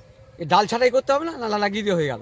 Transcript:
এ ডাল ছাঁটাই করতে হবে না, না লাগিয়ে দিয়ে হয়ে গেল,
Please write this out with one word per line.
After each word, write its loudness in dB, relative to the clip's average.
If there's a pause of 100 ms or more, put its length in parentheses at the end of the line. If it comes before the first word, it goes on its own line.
(380)
এ -8
ডাল 4
ছাঁটাই 2
করতে 0
হবে 0
না, -6
না -2
লাগিয়ে -2
দিয়ে 0
হয়ে 0
গেল, -6